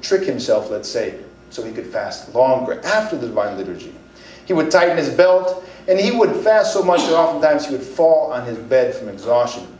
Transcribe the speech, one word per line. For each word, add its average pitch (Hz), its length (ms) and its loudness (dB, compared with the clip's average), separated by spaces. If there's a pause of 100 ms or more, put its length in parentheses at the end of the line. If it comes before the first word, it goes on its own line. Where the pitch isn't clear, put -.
trick 190 220 0
himself, 113 480 -2
let's 104 160 -8
say, 110 320 -6 (300)
so - 120 -12
he 113 120 -10
could 123 140 -10
fast - 460 -8
longer 127 520 2
after 208 320 -2
the 123 100 -6
divine 104 300 -4
liturgy. 92 360 -10 (520)
He 185 80 -2
would 160 180 0
tighten 175 240 4
his 147 140 -2
belt, - 580 2 (220)
and 190 100 4
he 202 120 0
would 233 220 2
fast 214 380 2
so 196 100 0
much 175 200 2
that 165 140 0
oftentimes 151 500 2
he 139 80 -6
would 127 100 -6
fall 160 480 2
on 123 140 -6
his 117 120 -8
bed 123 380 2
from 113 140 -10
exhaustion 117 580 -2 (120)